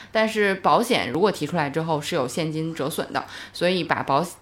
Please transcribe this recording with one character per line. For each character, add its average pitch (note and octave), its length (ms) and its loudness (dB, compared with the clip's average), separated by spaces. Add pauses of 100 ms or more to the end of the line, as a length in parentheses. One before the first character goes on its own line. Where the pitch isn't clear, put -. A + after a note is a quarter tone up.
(120)
但 A3 160 2
是 G#3 280 2
保 F3+ 260 4
险 D3+ 280 2
如 C3 80 -4
果 F#3+ 140 4
提 - 140 -4
出 E3 100 -2
来 C#3+ 140 0
之 D#3 100 -2
后 D#3+ 180 0
是 D3 160 -4
有 C3 140 0
现 D#3+ 240 -2
金 D#3+ 220 -4
折 D3+ 160 -2
损 - 200 -4
的， - 140 -2 (300)
所 E3+ 120 0
以 F3+ 160 2
把 C3+ 200 0
保， C#3+ 200 0 (200)